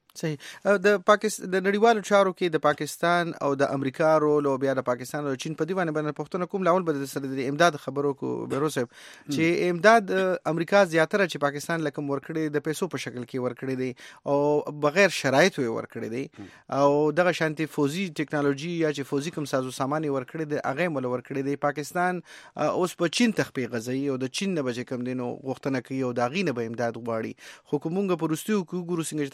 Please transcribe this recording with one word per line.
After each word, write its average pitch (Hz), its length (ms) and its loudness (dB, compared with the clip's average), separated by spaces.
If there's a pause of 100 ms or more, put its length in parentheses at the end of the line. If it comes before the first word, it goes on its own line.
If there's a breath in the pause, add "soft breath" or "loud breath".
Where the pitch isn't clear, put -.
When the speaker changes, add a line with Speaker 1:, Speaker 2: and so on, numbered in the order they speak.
(160)
Speaker 1:
صحیح. 160 200 -4 (300 loud breath)
او 196 120 6
د 202 200 4
پاکس-، 208 440 4
د 185 140 -4
نړیوالو 202 460 4
چارو 196 300 4
کې - 120 -4
د 165 140 0
پاکستان 170 720 0 (100)
او 139 140 0
د 139 80 2
امریکا 139 560 2
رول 147 260 2
او 139 120 2
بیا 135 160 0
د 131 100 -2
پاکستان 123 420 -4
او 135 100 -2
چین 156 180 -6
په 156 120 -4
دې 160 60 -4
باندې 185 200 -2
باندې 151 200 -2
پوښتنه 170 340 -6
کوم. 190 180 -4
لاول 180 200 4
به 165 100 0
د 139 120 -4
سره 135 220 -6
د 135 120 -4
امداد 143 320 4
خبرو 143 420 -2
کو، 123 320 -4
بیرو 135 240 0
صاحب، 127 220 -2
Speaker 2:
هم. - 440 -10
Speaker 1:
چې 170 340 2
امداد، 190 420 6
آ، 185 380 0
امریکا 165 360 4
زیاتره 165 420 2
چې 156 100 -6
پاکستان 143 440 -2
له 151 80 -2
کوم 143 220 -6
ورکړي 156 380 -4
د 147 100 -2
پیسو 156 280 -4
په 147 100 -6
شکل 123 260 -8
کې - 120 -10
ورکړي 127 400 -4
دی 127 180 -4 (320 loud breath)
او 143 460 2
بغیر 151 380 2
شرایطو 147 520 2
یې 117 180 -2
ورکړي 113 300 -8
دی. 120 200 -8 (100)
Speaker 2:
هم. 101 60 -14 (240 loud breath)
Speaker 1:
او 143 420 4
دغه 175 200 2
شانتي 160 340 -2
فوزي 151 440 0
ټیکنالوژي 147 720 -2
یا 156 120 2
چې 143 100 -4
فوزي 143 300 -4
کوم 151 140 -6
سازو 131 260 -2
سامان 147 320 -2
یې 151 60 -2
ورکړي 139 340 -4
دی، 147 120 -4
هغه 131 260 -2
یې 180 60 0
مله 135 200 -2
ورکړي 127 340 -4
دی. 139 140 -2
پاکستان، 170 640 -2 (340 loud breath)
آ، 151 120 0
اوس 151 300 0
په 170 100 0
چین 226 240 2
تخپې 139 400 -2
غځوي 123 380 -4
او 131 80 -2
د 131 100 -4
چین 196 260 -4
نه 156 80 -2
به 127 120 -2
چې 120 180 -6
کوم 123 120 -4
دی 127 100 -4
نو 123 340 -6
غوښتنه 135 400 -2
کوي 135 140 -4
او 127 100 -2
د 120 80 -4
هغې 131 240 0
نه 160 80 0
به 120 140 -2
امداد 117 280 -2
غواړي. 113 400 -4 (300 loud breath)
خو 147 160 -2
که 160 100 -4
مونږ 185 300 0
په 156 40 -6
وروستیو 170 400 0
کې 165 120 -10
وګورو، 170 340 -4
څنګه 156 160 -2
چې 135 80 -8